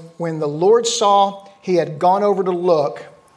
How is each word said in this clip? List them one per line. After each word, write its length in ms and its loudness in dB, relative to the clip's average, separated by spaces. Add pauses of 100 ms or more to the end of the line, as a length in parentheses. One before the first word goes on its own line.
(180)
when 220 -6
the 80 -4
Lord 380 2
saw 640 0 (140)
he 140 -2
had 220 2
gone 240 2
over 220 0
to 80 -2
look, 520 0 (340)